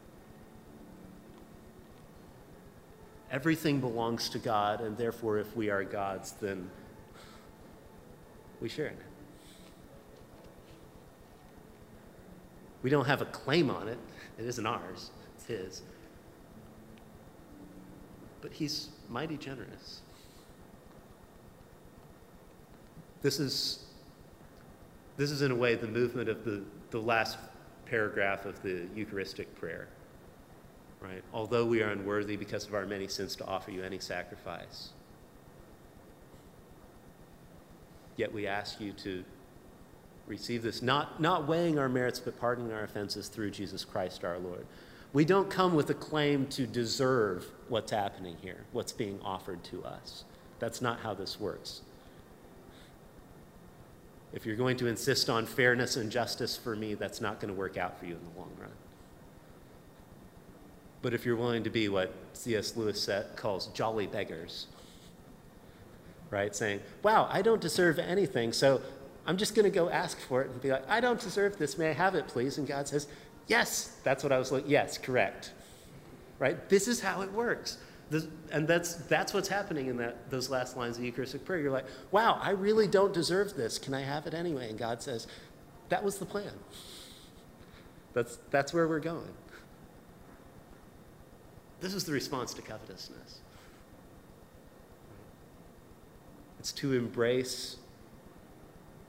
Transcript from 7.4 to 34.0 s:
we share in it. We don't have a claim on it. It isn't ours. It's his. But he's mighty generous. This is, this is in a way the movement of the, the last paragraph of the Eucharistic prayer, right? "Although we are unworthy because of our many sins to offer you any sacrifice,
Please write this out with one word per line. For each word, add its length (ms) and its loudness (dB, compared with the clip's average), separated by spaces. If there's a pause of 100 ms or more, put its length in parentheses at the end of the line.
we 80 -4
share 180 -4
in 60 -8
it. 60 -12 (3750)
We 60 0
don't 160 6
have 160 4
a 40 -2
claim 440 2
on 180 -2
it. 100 -4 (400)
It 80 -6
isn't 200 -4
ours. 460 -4 (240)
It's 100 -18
his. 360 -8 (2500)
But 120 -14
he's 360 -6 (200)
mighty 280 -4
generous. 640 -12 (3250)
This 180 2
is, 460 -2 (1300)
this 140 0
is 100 -4
in 100 4
a 40 2
way 200 6
the 120 -2
movement 420 2
of 160 -4
the, 160 0 (300)
the 80 -2
last 380 4 (480)
paragraph 600 2
of 160 -8
the 340 -2
Eucharistic 600 -6
prayer, 320 -8 (1120)
right? 220 -10 (100)
"Although 320 4
we 160 6
are 80 2
unworthy 460 0
because 320 -6
of 60 -4
our 120 0
many 220 -4
sins 300 -4
to 80 -8
offer 260 -4
you 120 -6
any 160 -6
sacrifice, 920 -10 (3250)